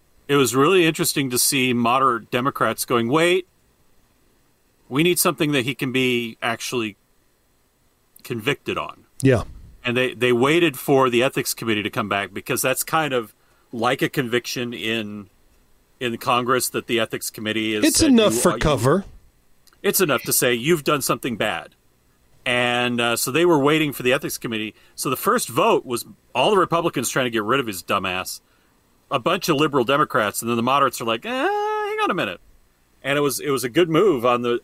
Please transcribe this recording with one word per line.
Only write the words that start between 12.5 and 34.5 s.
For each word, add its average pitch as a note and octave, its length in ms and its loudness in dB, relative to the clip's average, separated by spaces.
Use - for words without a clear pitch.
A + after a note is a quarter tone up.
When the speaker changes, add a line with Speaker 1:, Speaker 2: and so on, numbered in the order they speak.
Speaker 1:
that's C3 220 -2
kind D3+ 300 -2
of A2+ 200 -6
like B2 300 -2
a D#3 80 0
conviction A#2+ 640 -4
in, G#2 560 -6
in A#2 200 -4
Congress B2 500 0
that A#2 180 -6
the A2+ 140 0
ethics A2+ 300 -4
committee A2 440 -4
is G#2+ 100 0
Speaker 2:
It's D#4+ 140 2
Speaker 1:
said, E4 120 4
Speaker 2:
enough A3 240 4
Speaker 1:
"You - 60 -2
Speaker 2:
for F3+ 100 4
Speaker 1:
are, - 40 0
you," - 60 -6
Speaker 2:
cover. C#3+ 440 2
Speaker 1:
it's G3 180 0
enough C#3+ 220 2
to C#3 100 -4
say, B2 220 2
"You've C#3+ 300 0
done D3 180 0
something B2+ 340 -4
bad." F#2 380 -4
And, B2 560 0
uh, A#2 140 0
so - 140 -4
they D3+ 140 2
were E3+ 140 4
waiting D3 340 2
for - 100 -10
the B2 120 2
ethics D3+ 240 -4
committee. A2 360 -6
So - 140 -6
the B2+ 60 -2
first A3 320 -2
vote D#3 360 2
was A#2+ 220 -6
all C#3 160 2
the G#3+ 60 2
Republicans E3 540 0
trying C3 160 0
to B2 40 -4
get A2+ 120 0
rid B2 180 0
of B2+ 60 -6
his F#2+ 160 -8
dumb G2 240 -2
ass, F2+ 340 -6
a C3+ 80 0
bunch C3+ 320 -2
of D3+ 60 2
liberal C#3 280 2
Democrats, B2+ 560 0
and A#2 100 -4
then A#2 60 0
the A#2 60 0
moderates C3 400 2
are - 20 -8
like, A#2 220 -2
"Eh, - 20 -6
hang G#4 720 -2
on G4+ 80 0
a A3+ 40 -4
minute." A2 260 -4
And C#3 140 -2
it D3 60 2
was, C#3 180 0
it D3 100 -4
was B2+ 140 -2
a C3+ 60 -4
good E3 200 2
move D#3 360 4
on A#2+ 160 2
the, A#2+ 220 0